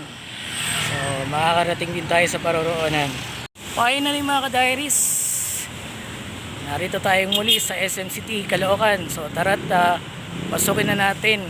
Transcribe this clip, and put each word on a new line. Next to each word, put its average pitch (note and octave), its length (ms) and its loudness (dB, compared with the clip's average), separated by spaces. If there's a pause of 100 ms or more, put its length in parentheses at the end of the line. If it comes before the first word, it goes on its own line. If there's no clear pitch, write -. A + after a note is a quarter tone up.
(880)
So, A#2 100 -2 (360)
makakarating E3+ 640 2
din E3 120 -4
tayo E3+ 220 6
sa E3+ 100 -2
paroroonan. D#3+ 720 0 (680)
Finally, C#4+ 460 2
mga C#4 300 0
ka-diaries, B3+ 480 2 (1700)
narito F3+ 340 -4
tayong F#3+ 320 4
muli G#3+ 240 4
sa G3 160 -2
S F#3 240 -2
M F#3 140 -6
C G#3 100 -8
T G#3 240 -4
Caloocan. G3 640 2
So, D#3 240 -6
tara't, F#3+ 280 2 (120)
ah, F3 240 4 (540)
pasukin G3+ 400 2
na G3 180 4
natin. G#3 400 2